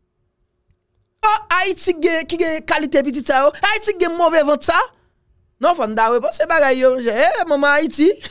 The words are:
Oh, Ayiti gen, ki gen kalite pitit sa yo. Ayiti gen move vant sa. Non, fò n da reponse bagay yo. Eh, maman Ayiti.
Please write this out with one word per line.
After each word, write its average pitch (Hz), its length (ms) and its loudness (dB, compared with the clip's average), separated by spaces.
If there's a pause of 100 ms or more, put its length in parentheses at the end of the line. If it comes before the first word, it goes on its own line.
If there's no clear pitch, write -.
(1300)
Oh, 415 120 2 (220)
Ayiti 370 420 -4
gen, 330 240 0
ki 339 140 -8
gen 320 260 -2
kalite 302 400 0
pitit 262 240 -6
sa 269 140 2
yo. 294 80 4 (180)
Ayiti 427 300 -4
gen 339 180 0
move 330 280 4
vant 294 200 -2
sa. 339 120 2 (840)
Non, 339 160 2
fò 233 100 -2
n 214 80 -6
da 226 160 2
reponse 269 380 -2
bagay 269 320 2
yo. 254 160 4
Eh, 254 480 0
maman 285 320 2
Ayiti. 302 320 2 (200)